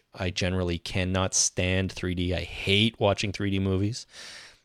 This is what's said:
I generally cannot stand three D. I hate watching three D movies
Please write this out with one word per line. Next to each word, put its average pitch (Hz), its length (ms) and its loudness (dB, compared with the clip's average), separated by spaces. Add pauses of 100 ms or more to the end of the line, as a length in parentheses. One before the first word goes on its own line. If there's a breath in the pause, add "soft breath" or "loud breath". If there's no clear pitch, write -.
(140)
I 92 160 -4
generally 90 480 0
cannot 92 560 0
stand 92 580 0
three 90 240 -4
D. 90 200 0
I 82 60 -2
hate 101 580 2
watching 101 320 2
three 101 200 -2
D 98 80 2
movies 98 460 0 (600 loud breath)